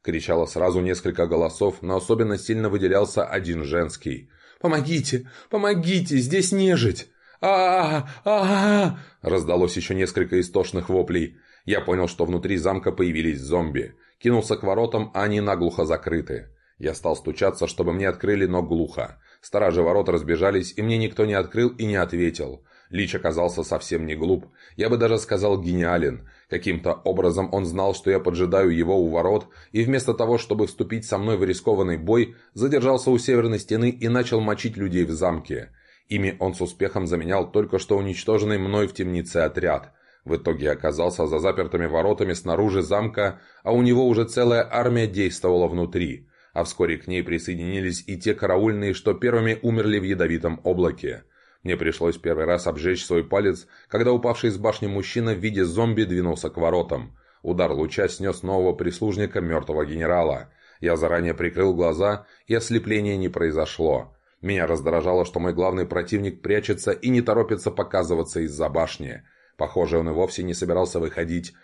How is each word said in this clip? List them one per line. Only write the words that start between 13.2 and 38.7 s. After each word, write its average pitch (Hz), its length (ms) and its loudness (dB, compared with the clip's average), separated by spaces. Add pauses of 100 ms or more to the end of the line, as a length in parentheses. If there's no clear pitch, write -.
зомби. 69 560 -2 (240)
Кинулся 113 380 2
к - 60 -10
воротам, 110 520 0
а 98 80 0
они 104 180 2
наглухо 87 440 0
закрыты. 78 640 -4 (280)
Я 78 160 -4
стал 80 220 -2
стучаться, 92 520 -2
чтобы 85 260 -2
мне 95 140 0
открыли, 95 380 0
но 90 160 0
глухо. 80 580 -4 (220)
Стражи 92 400 2
ворот 90 280 2
разбежались, 87 680 0
и 107 80 -4
мне 113 160 0
никто 107 260 0
не 107 80 0
открыл 107 360 0
и 117 160 -6
не 104 100 0
ответил. 85 680 -2 (280)
Лич 95 240 -4
оказался 85 480 0
совсем 82 420 -4
не 78 100 -6
глуп. 85 320 0 (280)
Я 110 140 0
бы 120 80 2
даже 113 200 2
сказал, 101 440 0
гениален. 85 680 0 (220)
Каким-то 87 440 -2
образом 92 600 0
он 98 120 0
знал, 95 300 0
что - 160 0
я 95 80 4
поджидаю 90 500 2
его 85 280 4
у 85 100 4
ворот, 87 400 2 (240)
и 113 120 0
вместо 123 300 2
того, 117 240 2
чтобы 107 300 0
вступить 113 380 -4
со 101 120 -2
мной 107 200 0
в 90 60 0
рискованный 92 540 2
бой, 113 380 2 (180)
задержался 131 560 2
у 127 80 6
северной 117 420 2
стены 113 300 0
и 117 200 -2
начал 120 320 2
мочить 107 340 -2
людей 90 300 0
в 76 60 -2
замке. 80 580 -4 (400)
Ими 98 300 -2
он 95 140 -2
с 90 60 -10
успехом 92 480 -2
заменял 87 420 0
только 101 300 0
что 101 180 0
уничтоженный 101 600 0
мной 98 300 0